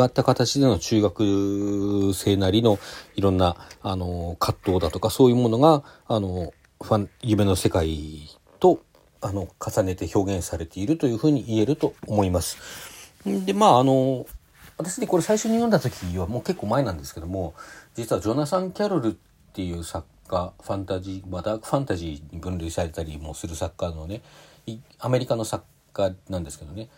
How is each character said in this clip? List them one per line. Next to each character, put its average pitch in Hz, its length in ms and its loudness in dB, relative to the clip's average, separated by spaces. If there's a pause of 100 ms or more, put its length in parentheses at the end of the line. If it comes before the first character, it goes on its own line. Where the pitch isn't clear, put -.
っ 123 40 -2
た - 140 0
形 127 360 2
で 139 80 6
の 107 100 4
中 110 240 2
学 101 1120 0
生 98 240 2
な 95 140 2
り 110 100 4
の 110 160 6 (380)
い 101 60 -2
ろ 98 100 4
ん 92 60 2
な、 90 180 4 (260)
あ 98 140 -4
の、 87 440 -4
葛 - 340 -2
藤 90 60 2
だ 82 120 0
と 92 80 -6
か、 92 100 0
そ - 160 6
う 123 60 8
い - 20 4
う - 20 4
も 123 140 4
の 110 80 2
が、 147 260 6 (240)
あ 117 120 0
の、 90 340 -4 (280)
フ - 120 -2
ァ 110 60 4
ン、 98 100 -4 (140)
夢 104 200 2
の 98 120 4
世 104 140 0
界 78 600 -2 (300)
と、 180 220 6 (400)
あ 98 100 -6
の、 95 180 -6 (100)
重 - 240 0
ね 92 120 0
て 87 180 -6
表 98 240 2
現 82 100 -6
さ 87 100 -6
れ 85 80 -6
て - 140 -14
い 98 80 -2
る 160 100 2
と 160 100 0
い 120 60 2
う 117 40 -2
ふ - 80 -2
う 151 60 6
に 131 120 0
言 113 140 -2
え 107 80 4
る 143 100 2
と - 180 -2 (120)
思 107 180 2
い 92 60 2
ま 90 120 2
す。 - 160 -8 (680)
で、 196 280 -2
ま 208 160 6
あ、 123 100 8
あ 127 40 6
の、 131 440 2 (500)
私 180 220 -8
ね、 226 80 -2
こ 185 100 2
れ 165 60 2
最 214 140 2
初 - 80 -6
に 226 100 2
読 233 120 2
ん - 20 0
だ 202 100 6
時 92 380 -4
は 87 100 -2
も 120 120 -4
う - 20 -6
結 92 180 -4
構 101 80 -6
前 123 160 2
な 101 80 -2
ん 85 60 -6
で 73 80 -14
す - 80 -16
け - 60 -12
ど 82 80 -10
も、 92 260 -6 (420)
実 117 200 -2
は 95 60 -2
ジ 104 80 -2
ョ 113 40 0
ナ 147 120 0
サ 185 140 0
ン・ 185 120 -4
キ - 100 -8
ャ 208 80 0
ロ - 100 0
ル 113 100 0
っ - 20 0 (420)
て 95 100 -6
い 87 100 -6
う 85 100 -8
作 82 240 -10 (200)
家、 90 340 -4
フ - 80 -14
ァ 101 80 -2
ン 95 80 -6
タ 95 160 -4
ジ 95 240 -10
ー、 92 60 -12
ま 90 80 -6
あ、 - 20 -8
ダ 107 140 -4
ー 110 40 -12
ク - 80 -16
フ - 80 0
ァ 143 40 2
ン 139 60 -2
タ 98 100 -2
ジ 80 360 -8
ー - 40 -16
に 85 40 -10
分 90 180 -6
類 82 140 -6
さ - 120 -2
れ 82 60 -4
た 80 140 -8
り 78 140 -10
も 78 160 -12
す - 140 -12
る 85 80 -10
作 82 200 -8
家 90 160 -6
の 80 160 -10
ね、 104 140 -10 (440)
い-、 113 120 -10 (220)
ア 120 100 -4
メ 127 100 2
リ 131 80 -4
カ 127 80 0
の 113 100 -4
作 - 200 -6 (280)
家 95 200 0 (160)
な 92 100 -4
ん 85 40 -6
で 76 60 -10
す - 80 -14
け 78 80 -16
ど 73 60 -16
ね、 107 260 -12